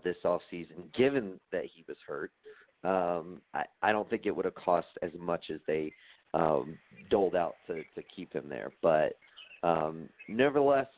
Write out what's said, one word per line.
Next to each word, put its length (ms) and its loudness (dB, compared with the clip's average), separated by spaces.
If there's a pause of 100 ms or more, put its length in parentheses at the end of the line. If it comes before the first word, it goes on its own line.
this 200 0
offseason, 720 -4
given 440 2 (140)
that 140 -2
he 220 -18
was 100 -10 (100)
hurt. 240 -8 (520)
Um, 580 0 (120)
I, 100 -4 (180)
I 100 4
don't 180 0
think 160 -4
it 100 0
would 100 -2
have 100 -4
cost 320 2 (140)
as 180 -6
much 340 -4
as 140 -8
they, 240 -2 (420)
um, 440 2 (320)
doled 260 4
out 200 0 (120)
to, 80 -6 (200)
to 80 -10 (120)
keep 180 -12
him 140 -6
there. 240 -8 (100)
But, 360 4 (460)
um, 440 0 (200)
nevertheless, 600 4 (100)